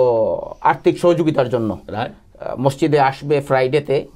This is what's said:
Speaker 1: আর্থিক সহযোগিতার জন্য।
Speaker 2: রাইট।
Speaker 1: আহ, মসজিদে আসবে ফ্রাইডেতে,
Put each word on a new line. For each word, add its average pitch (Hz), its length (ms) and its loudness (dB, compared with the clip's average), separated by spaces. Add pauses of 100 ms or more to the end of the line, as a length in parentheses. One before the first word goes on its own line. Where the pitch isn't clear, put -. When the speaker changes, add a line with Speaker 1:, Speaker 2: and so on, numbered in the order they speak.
(600)
Speaker 1:
আর্থিক 160 380 0
সহযোগিতার 156 500 2
জন্য। 110 380 -2
Speaker 2:
রাইট। - 540 -10
Speaker 1:
আহ, - 180 -10
মসজিদে 143 400 0
আসবে 139 420 0
ফ্রাইডেতে, 139 760 0